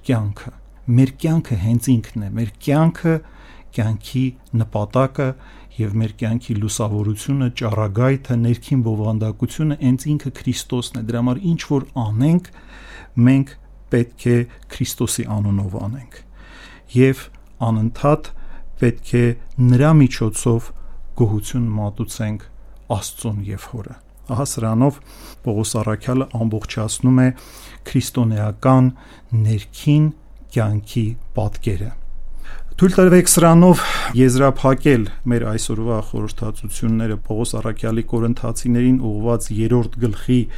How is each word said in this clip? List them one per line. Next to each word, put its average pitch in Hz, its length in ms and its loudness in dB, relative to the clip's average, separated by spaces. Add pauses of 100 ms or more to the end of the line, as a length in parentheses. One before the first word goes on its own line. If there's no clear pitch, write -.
կյանքը, 110 420 -4 (400)
մեր 131 300 4
կյանքը 160 400 0
հենց 117 300 0
ինքն 110 340 -2
է, 98 60 -8
մեր 110 200 -4 (100)
կյանքը, 160 540 2 (560)
կյանքի 110 540 -2 (260)
նպատակը 120 760 0 (420)
և 107 260 -4
մեր 110 240 -2
կյանքի 117 400 -4
լուսավորությունը, 107 840 -2 (100)
ճառագայթը, 117 840 -2
ներքին 120 460 0
բովանդակությունը 110 960 -2
հենց 127 320 0
ինքը 143 240 -4
Քրիստոսն - 640 -6
է։ 110 80 -8
Դրա 117 140 -2
համար 123 260 0
ինչ 165 140 0 (100)
որ 139 140 0 (160)
անենք, 131 480 2 (680)
մենք 135 380 4 (420)
պետք 120 320 -2
է 120 100 4 (380)
Քրիստոսի - 560 -4
անունով 101 480 -2
անենք 117 400 -10 (720)
և 131 320 4 (480)
անընդհատ 117 580 0 (520)
պետք - 340 -2
է 120 100 4 (460)
նրա 143 200 4 (100)
միջոցով 117 680 0 (460)
գոհություն 110 560 0
մատուցենք 107 720 -6 (460)
Աստծուն 104 560 -6
և 101 240 -10
Հորը։ - 240 -12 (400)
Ահա 135 160 -2
սրանով 117 480 0 (480)
Պողոս 110 320 -2
առաքյալը 127 460 -2 (100)
ամբողջացնում 113 880 0
է 127 40 4 (600)
քրիստոնեական 123 1040 2 (480)
ներքին 113 640 0 (440)
կյանքի 107 580 -2 (220)
պատկերը։ 104 600 -4 (800)
Թույլ 185 240 4
տվեք 180 340 8
սրանով 170 520 8 (360)
եզրափակել 131 840 4 (280)
մեր 117 140 0
այսօրվա 110 560 -2
խորհրդածությունները 110 1200 -4
Պողոս 117 380 -4
առաքյալի 110 520 -2
Կորինթացիներին 120 840 0 (100)
ուղղված 110 460 -2
երրորդ 113 500 0
գլխի 123 360 0 (200)